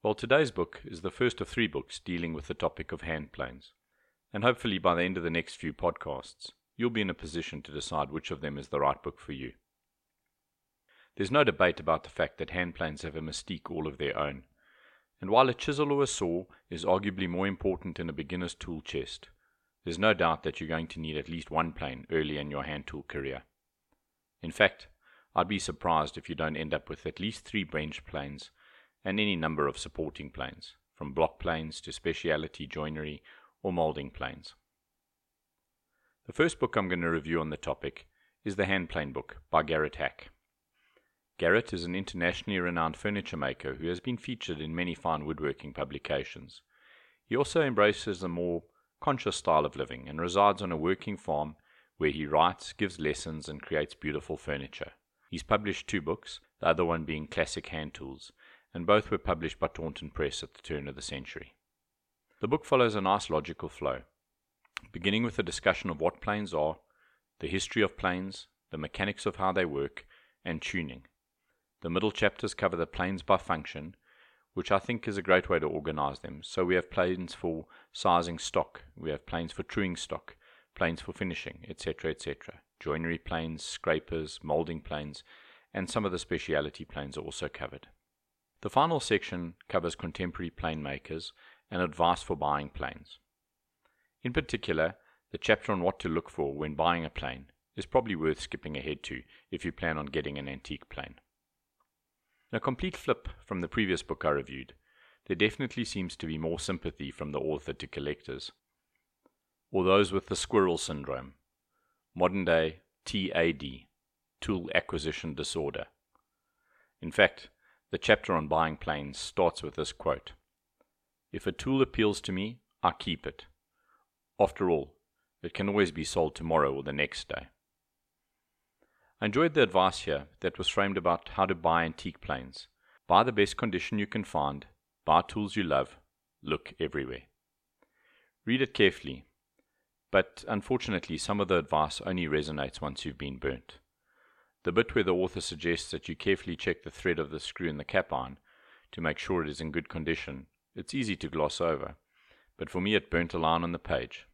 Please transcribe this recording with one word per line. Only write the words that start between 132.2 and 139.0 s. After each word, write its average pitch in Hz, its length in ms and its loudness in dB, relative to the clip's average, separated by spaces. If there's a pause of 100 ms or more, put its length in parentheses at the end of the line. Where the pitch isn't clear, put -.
planes. 65 460 -8 (400)
Buy 92 160 10
the 123 100 2
best 101 240 4
condition 104 440 -2
you 101 80 -2
can 107 160 -4
find, 71 420 -2 (380)
buy 85 180 8
tools 104 320 -4
you 104 80 2
love, 67 340 2 (460)
look 76 380 -4
everywhere. 64 480 -4 (1160)
Read 127 180 2
it - 120 -2
carefully, 71 520 4 (840)